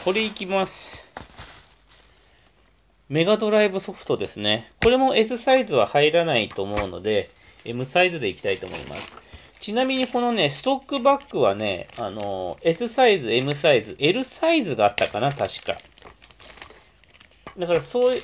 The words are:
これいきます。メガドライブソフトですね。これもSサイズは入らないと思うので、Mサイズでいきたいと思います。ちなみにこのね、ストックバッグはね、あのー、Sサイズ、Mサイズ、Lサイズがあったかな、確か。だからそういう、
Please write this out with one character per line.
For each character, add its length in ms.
こ 80
れ 140
い 60
き 160
ま 180
す。 400
メ 160
ガ 120
ド 140
ラ 120
イ 60
ブ 100
ソ 140
フ 120
ト 120
で 100
す 120
ね。 320
こ 60
れ 80
も 180
S 220
サ 180
イ 100
ズ 100
は 100
入 260
ら 140
な 140
い 100
と 140
思 200
う 40
の 140
で、 280
M 220
サ 180
イ 60
ズ 100
で 80
い 80
き 60
た 80
い 80
と 80
思 100
い 60
ま 140
す。 220
ち 140
な 120
み 120
に 100
こ 120
の 120
ね、 180
ス 140
ト 140
ッ 80
ク 140
バ 200
ッ 120
グ 100
は 120
ね、 340
あ 120
の 540
ー、 60
S 180
サ 200
イ 120
ズ、 120
M 240
サ 180
イ 100
ズ、 160
L 240
サ 280
イ 120
ズ 120
が 100
あ 40
っ 60
た 120
か 120
な、 120
確 320
か。 140
だ 80
か 60
ら 80
そ 300
う 20
い 60
う、 40